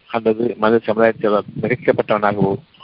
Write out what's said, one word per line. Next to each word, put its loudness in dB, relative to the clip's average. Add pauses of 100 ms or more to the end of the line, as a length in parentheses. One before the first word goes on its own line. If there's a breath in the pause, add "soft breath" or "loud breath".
அல்லது -2
மனித 2
சமுதாயத்தில் 0 (180)
மிகைக்கப்பட்டவனாகவோ 0 (300)